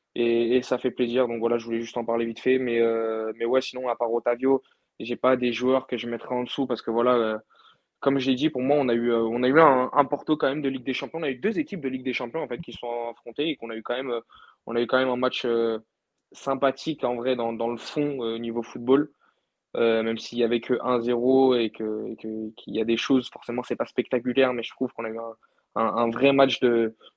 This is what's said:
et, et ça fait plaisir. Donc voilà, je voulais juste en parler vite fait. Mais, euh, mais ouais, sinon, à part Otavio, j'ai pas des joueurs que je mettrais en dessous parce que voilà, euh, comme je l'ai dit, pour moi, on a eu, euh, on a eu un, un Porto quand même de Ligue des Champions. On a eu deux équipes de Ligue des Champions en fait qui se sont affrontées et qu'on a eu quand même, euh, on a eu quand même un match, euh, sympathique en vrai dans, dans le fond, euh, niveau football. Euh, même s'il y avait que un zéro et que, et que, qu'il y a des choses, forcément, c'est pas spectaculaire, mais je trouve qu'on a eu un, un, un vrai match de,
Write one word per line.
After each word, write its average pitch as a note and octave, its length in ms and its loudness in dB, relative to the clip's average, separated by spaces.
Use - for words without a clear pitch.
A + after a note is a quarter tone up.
et, A#2 420 2
et B2 40 4
ça B2 160 -2
fait B2 140 -2
plaisir. B2 380 0
Donc A#2 100 -6
voilà, A#2 180 0
je A2+ 60 -6
voulais A#2 160 -4
juste A#2 160 -10
en A#2+ 80 -4
parler A#2 220 -2
vite A2+ 140 -8
fait. B2+ 180 4
Mais, A#2+ 240 0
euh, A2+ 560 -2
mais A#2 80 -4
ouais, C3 160 2
sinon, B2+ 260 -8
à A#2 80 0
part A#2 160 -2
Otavio, B2 500 2
j'ai A#2 160 -4
pas B2+ 220 2
des B2 160 0
joueurs B2+ 340 0
que B2+ 80 -4
je A#2 140 -8
mettrais A#2 260 -8
en B2 80 -2
dessous C3 240 -4
parce A#2+ 140 -4
que - 100 -4
voilà, A#2+ 240 4
euh, A2 220 0
comme C#3 180 2
je C3 100 0
l'ai B2+ 60 4
dit, D3 140 0
pour B2+ 120 -4
moi, C#3 160 2
on C3+ 120 2
a A#2 40 2
eu, A#2+ 180 0
euh, A#2 100 2
on A#2 220 -2
a B2+ 40 4
eu C#3 140 6
un, C3 320 6
un C#3+ 100 4
Porto D3 320 0
quand D3 140 0
même D3 120 -4
de C#3 60 -2
Ligue C3 160 -4
des C3 100 -4
Champions. C#3+ 260 -8
On E3+ 40 -6
a - 60 -2
eu B2 60 -4
deux F#3+ 240 -2
équipes D#3+ 200 -6
de C3+ 80 -6
Ligue C3 160 -6
des B2+ 80 -2
Champions B2 300 -6
en C#3 80 -6
fait A#2+ 100 -6
qui A#2+ 140 -12
se - 60 -14
sont A#2+ 300 -6
affrontées A#2+ 380 -6
et D3 80 -2
qu'on A#2 140 -12
a A2+ 60 -8
eu A2+ 80 -10
quand A#2+ 120 -4
même, C3 160 -6
euh, A#2 80 -2
on A#2 100 -6
a A#2+ 60 2
eu A#2 60 0
quand B2+ 100 2
même C3 100 2
un B2+ 80 0
match, B2 300 -2
euh, A#2 340 0
sympathique C3+ 720 -2
en B2 100 0
vrai B2 220 -2
dans, A#2 160 -2
dans A#2 160 -2
le A#2+ 80 -4
fond, D3 440 -4
euh, A2+ 160 -4
niveau A#2 260 -4
football. C3 480 2
Euh, A2+ 260 2
même A2+ 140 -2
s'il A#2+ 220 -8
y A#2+ 40 4
avait A#2 160 2
que A#2 240 0
un B2 160 2
zéro B2+ 560 4
et A2+ 140 2
que, G#2+ 400 -6
et A2 80 -10
que, A2 400 -8
qu'il - 180 -12
y A2+ 60 0
a A2 40 0
des A2+ 120 2
choses, B2+ 320 2
forcément, A#2+ 340 -8
c'est A#2 140 -6
pas B2 80 -2
spectaculaire, B2+ 640 0
mais A#2+ 120 -4
je - 80 -12
trouve B2+ 200 -4
qu'on A#2 140 -8
a A2+ 40 -6
eu A2 80 -8
un, A2+ 180 -10
un, A2+ 100 2
un A2+ 240 2
vrai B2+ 240 4
match C3+ 260 4
de, A#2 360 2